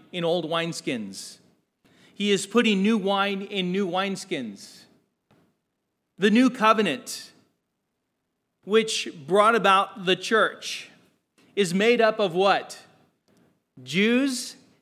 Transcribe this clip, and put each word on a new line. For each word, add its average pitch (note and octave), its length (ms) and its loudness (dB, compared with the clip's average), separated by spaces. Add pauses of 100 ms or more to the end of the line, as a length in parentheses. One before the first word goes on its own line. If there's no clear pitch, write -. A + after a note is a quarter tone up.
(120)
in F3 140 -6
old E3 200 0
wineskins. D3+ 960 -6 (720)
He G3+ 200 -2
is F3+ 120 0
putting A3 380 2
new A3 160 2
wine G3 440 -2
in F#3+ 280 -6
new G3 160 -2
wineskins. E3+ 960 -6 (1400)
The G3+ 120 2
new B3 200 4
covenant, G#3 840 -2 (1300)
which A3 440 0 (180)
brought G#3 280 4
about G3 500 2
the F#3 100 2
church, - 760 -2 (680)
is F#3 180 0
made A3+ 260 4
up A3 200 2
of F#3 140 0
what? F3+ 440 0 (1040)
Jews A#3 760 0 (240)